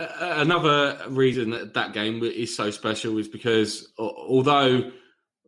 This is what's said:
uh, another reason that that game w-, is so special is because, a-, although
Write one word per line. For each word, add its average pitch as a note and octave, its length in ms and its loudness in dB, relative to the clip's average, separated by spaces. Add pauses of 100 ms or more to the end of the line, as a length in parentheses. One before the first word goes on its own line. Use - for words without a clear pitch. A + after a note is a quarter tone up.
(200)
uh, E3+ 180 -4
another D3 640 2 (100)
reason C3 420 2
that G#2+ 220 -8
that A2 200 -2
game A2 220 -2
w-, A#2 160 -2
is A2+ 240 -6
so G#2 140 -2
special A2 480 -4
is G#2+ 100 -4
because, A2 720 0
a-, A2+ 40 -6
although C3 880 2 (560)